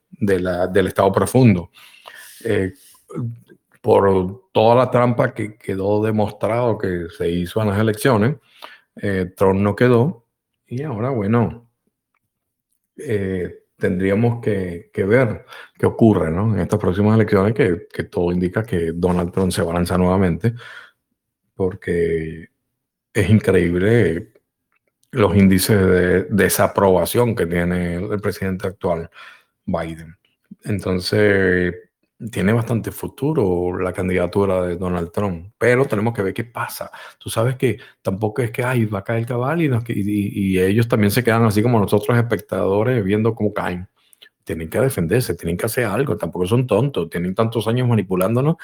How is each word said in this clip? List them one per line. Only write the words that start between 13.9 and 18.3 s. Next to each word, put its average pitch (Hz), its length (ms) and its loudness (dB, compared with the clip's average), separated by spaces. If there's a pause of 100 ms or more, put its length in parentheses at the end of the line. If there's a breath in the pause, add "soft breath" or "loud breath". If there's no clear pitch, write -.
que, 92 500 -4
que - 120 -2
ver 110 400 0 (340 loud breath)
qué - 80 0
ocurre, 90 440 4
¿no? 101 240 0
En 95 60 0
estas 95 200 -2
próximas 104 340 2
elecciones, 104 380 2
que, 101 400 0
que - 120 -8
todo 87 280 -2